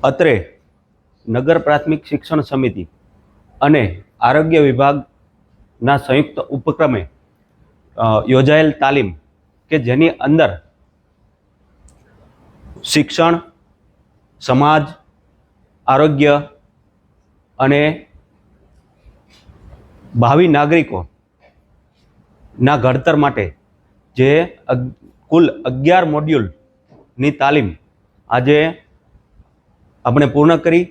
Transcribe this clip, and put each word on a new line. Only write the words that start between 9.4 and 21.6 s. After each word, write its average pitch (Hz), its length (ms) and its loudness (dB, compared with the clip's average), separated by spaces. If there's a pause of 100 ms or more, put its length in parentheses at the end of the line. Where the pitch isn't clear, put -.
કે 156 80 0
જેની 131 300 0
અંદર 135 520 0 (2250)
શિક્ષણ, 165 560 -2 (1000)
સમાજ, 147 420 0 (1040)
આરોગ્ય 147 600 0 (1120)
અને 147 480 -2 (2000)
ભાવિ 131 320 2
નાગરિકોના 147 600 0 (1700)